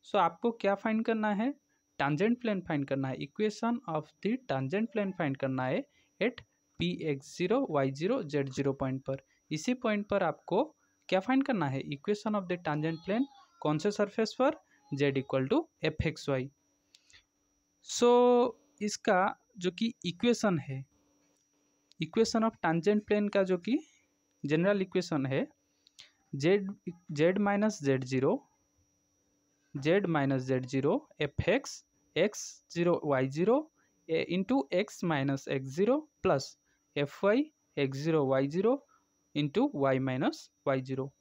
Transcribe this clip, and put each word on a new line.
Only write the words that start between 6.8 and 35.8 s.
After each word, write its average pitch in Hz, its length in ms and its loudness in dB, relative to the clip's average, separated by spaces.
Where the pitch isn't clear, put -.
एक्स 139 260 -8
ज़ीरो, 214 320 2
वाई 139 220 2
ज़ीरो, 196 320 -2
ज़ेड 143 260 -2
ज़ीरो 135 300 -2
पॉइंट 135 260 -4
पर। 135 180 -6
इसी 156 220 -2
पॉइंट 208 260 -2
पर 196 140 2
आपको 175 400 -2
क्या 180 100 4
फाइंड 262 260 2
करना 196 240 0
है? 135 200 -2
equation 208 500 -4
of 180 100 -8
the 180 80 -2
tangent 156 380 -4
plane, 226 200 0
कौन 151 160 2
से 202 140 0
सरफेस 208 500 -2
पर? 285 140 4
Z 139 260 0
equal 131 340 -2
to 311 120 2
F 156 220 -2
X 151 220 -6
Y। 131 140 0
So - 240 4
इसका 202 540 0
जो 180 140 -2
कि 220 220 -4
इक्वेशन 190 540 0
है, 135 240 -8
equation 220 480 0
of 220 180 -2
tangent 180 440 2
plane 208 240 2
का 196 100 4
जो 185 140 0
कि 214 200 -2
जनरल 175 380 2
इक्वेशन 175 440 -2
है, 139 220 -2
Z, 185 340 2
Z 180 280 4
minus 208 360 0
ज़ेड 135 200 2
ज़ीरो, 131 300 2
Z 165 300 2
minus 135 340 0
ज़ेड 127 140 0
ज़ीरो, 135 280 0
F - 280 -2
X, 247 260 0
एक्स 175 300 0
ज़ीरो, 170 300 2
वाई 135 220 2
ज़ीरो, 185 320 2
ए, 160 160 0
into 247 240 0
X - 200 -10
minus 139 340 -2
एक्स 135 280 -4
ज़ीरो 214 220 2